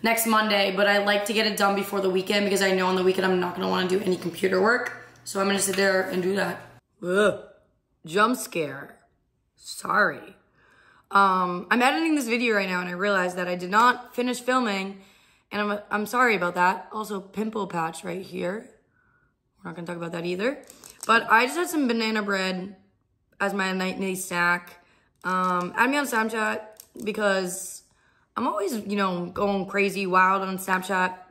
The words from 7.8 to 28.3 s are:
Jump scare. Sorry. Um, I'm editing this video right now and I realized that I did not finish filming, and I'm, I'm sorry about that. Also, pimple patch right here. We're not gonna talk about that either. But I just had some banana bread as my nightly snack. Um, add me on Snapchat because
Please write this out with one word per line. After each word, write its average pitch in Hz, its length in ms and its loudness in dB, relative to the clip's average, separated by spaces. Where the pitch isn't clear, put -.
Jump 208 320 2
scare. 143 600 -8
Sorry. - 800 -2
Um, 185 600 4
I'm 233 100 4
editing 311 320 2
this 277 140 -2
video 233 280 0
right 190 140 0
now 180 120 -2
and 180 80 -6
I 180 40 -6
realized 180 440 0
that 180 100 -4
I 180 80 -2
did 180 160 -6
not 233 420 4
finish 247 280 -2
filming, 202 600 -2
and 208 80 -4
I'm, 208 200 -2
I'm 208 160 -2
sorry 240 300 2
about 175 180 0
that. 185 380 2
Also, 208 280 -6
pimple 214 460 -6
patch 165 380 -6
right 180 180 -8
here. 180 480 -8
We're 175 140 -14
not 160 40 -12
gonna 170 120 -10
talk 175 100 -8
about 170 140 -8
that 170 160 -6
either. 208 340 -2
But 226 240 6
I 233 160 6
just 285 100 -4
had 349 120 -2
some 294 180 0
banana 220 340 0
bread 190 540 -2
as 196 140 0
my 190 200 0
nightly 185 420 -2
snack. 175 680 -2
Um, 180 500 0
add 240 140 4
me 285 80 0
on 285 80 0
Snapchat 220 560 -2
because 196 800 -2